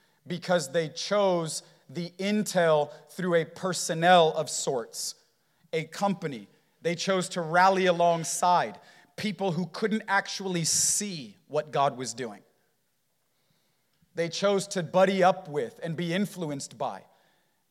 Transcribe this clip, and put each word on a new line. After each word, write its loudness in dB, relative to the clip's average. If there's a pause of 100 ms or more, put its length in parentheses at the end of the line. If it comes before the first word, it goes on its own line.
(260)
because -2
they -2
chose 0 (260)
the -8
intel 2 (180)
through 0
a 2
personnel 4
of -4
sorts, -6 (580)
a -2
company. -4 (340)
They -2
chose -2
to -6
rally 4
alongside 2 (360)
people -4
who -4
couldn't -4
actually -2
see -4
what -4
God 0
was -8
doing. -10 (1700)
They -2
chose 0
to -4
buddy 4
up 4
with -6
and -6
be -4
influenced -6
by -8 (680)